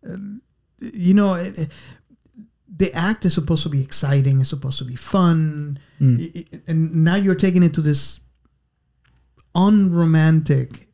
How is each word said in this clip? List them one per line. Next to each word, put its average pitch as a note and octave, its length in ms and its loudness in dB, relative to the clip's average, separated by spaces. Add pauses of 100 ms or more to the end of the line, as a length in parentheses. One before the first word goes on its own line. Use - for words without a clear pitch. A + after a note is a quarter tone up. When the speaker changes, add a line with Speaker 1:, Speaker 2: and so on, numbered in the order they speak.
Speaker 1:
Uh, F3 80 -14 (640)
you G3 340 -2
know, G3+ 200 2
it, F3+ 240 -10
it, D#3 100 -6 (1080)
the F#3 180 -2
act F#3+ 320 -4
is F3 80 0
supposed D#3+ 300 -4
to F3 40 -6
be C#3 140 -2
exciting, C#3 580 0
it's C3 100 0
supposed C3+ 280 -8
to C#3 60 -10
be B2 120 -12
fun, D#3 840 0 (220)
Speaker 2:
Mm. B2+ 200 4
Speaker 1:
i-, E3+ 320 -12
i-, - 160 -18
and D#3+ 360 0
now F3 120 2
you're G3 180 2
taking F#3 280 2
it E3+ 120 4
to E3 80 -2
this D3 380 -2 (1300)
unromantic D#3+ 1400 2